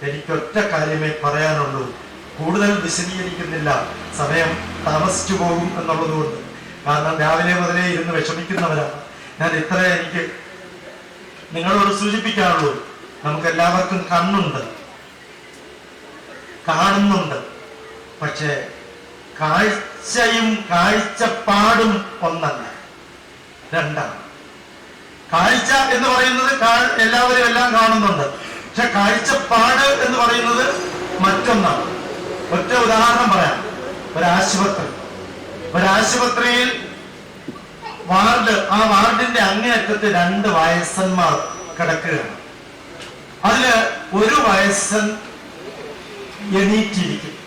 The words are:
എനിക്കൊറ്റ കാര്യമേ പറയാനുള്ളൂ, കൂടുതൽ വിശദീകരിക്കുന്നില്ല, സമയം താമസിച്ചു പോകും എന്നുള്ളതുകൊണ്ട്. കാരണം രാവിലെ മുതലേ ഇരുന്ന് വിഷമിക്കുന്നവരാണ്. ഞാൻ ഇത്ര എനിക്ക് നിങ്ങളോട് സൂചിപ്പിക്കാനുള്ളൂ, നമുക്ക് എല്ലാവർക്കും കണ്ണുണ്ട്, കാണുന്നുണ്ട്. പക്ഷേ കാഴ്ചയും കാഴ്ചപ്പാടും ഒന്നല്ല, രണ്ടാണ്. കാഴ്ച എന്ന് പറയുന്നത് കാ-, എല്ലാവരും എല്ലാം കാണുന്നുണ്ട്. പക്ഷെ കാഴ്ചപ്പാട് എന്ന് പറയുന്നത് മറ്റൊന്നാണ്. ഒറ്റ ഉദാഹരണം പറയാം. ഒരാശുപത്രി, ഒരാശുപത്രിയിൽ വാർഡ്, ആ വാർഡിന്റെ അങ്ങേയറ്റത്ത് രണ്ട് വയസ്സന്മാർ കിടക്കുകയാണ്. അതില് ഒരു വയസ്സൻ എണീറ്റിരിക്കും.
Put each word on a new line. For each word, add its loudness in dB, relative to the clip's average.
എനിക്കൊറ്റ -4
കാര്യമേ -2
പറയാനുള്ളൂ, -2
കൂടുതൽ 0
വിശദീകരിക്കുന്നില്ല, -4
സമയം 0
താമസിച്ചു 0
പോകും 0
എന്നുള്ളതുകൊണ്ട്. -2
കാരണം 0
രാവിലെ 2
മുതലേ 0
ഇരുന്ന് -2
വിഷമിക്കുന്നവരാണ്. -2
ഞാൻ 0
ഇത്ര -2
എനിക്ക് 0
നിങ്ങളോട് 2
സൂചിപ്പിക്കാനുള്ളൂ, 0
നമുക്ക് -2
എല്ലാവർക്കും 0
കണ്ണുണ്ട്, 0
കാണുന്നുണ്ട്. 2
പക്ഷേ -4
കാഴ്ചയും 0
കാഴ്ചപ്പാടും 2
ഒന്നല്ല, -4
രണ്ടാണ്. -4
കാഴ്ച 4
എന്ന് 4
പറയുന്നത് 2
കാ-, 4
എല്ലാവരും 4
എല്ലാം 2
കാണുന്നുണ്ട്. 4
പക്ഷെ -6
കാഴ്ചപ്പാട് 4
എന്ന് 2
പറയുന്നത് 2
മറ്റൊന്നാണ്. 2
ഒറ്റ 2
ഉദാഹരണം 6
പറയാം. 2
ഒരാശുപത്രി, 2
ഒരാശുപത്രിയിൽ 2
വാർഡ്, 4
ആ 4
വാർഡിന്റെ 4
അങ്ങേയറ്റത്ത് 0
രണ്ട് 2
വയസ്സന്മാർ 2
കിടക്കുകയാണ്. -2
അതില് 4
ഒരു 6
വയസ്സൻ 2
എണീറ്റിരിക്കും. 0